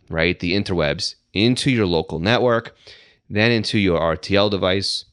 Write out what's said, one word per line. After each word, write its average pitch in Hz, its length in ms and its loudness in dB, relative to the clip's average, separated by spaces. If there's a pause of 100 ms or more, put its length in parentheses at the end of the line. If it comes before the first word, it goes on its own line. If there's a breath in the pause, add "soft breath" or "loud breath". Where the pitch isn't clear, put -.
right, 85 300 0
the 85 160 -2
interwebs, 85 640 -2 (160)
into 123 360 0
your 117 160 2
local 80 360 -2
network, 117 560 0 (520 loud breath)
then 107 220 2
into 110 300 0
your 90 180 2
R 82 180 0
T 98 200 -2
L 101 120 2
device 98 640 -2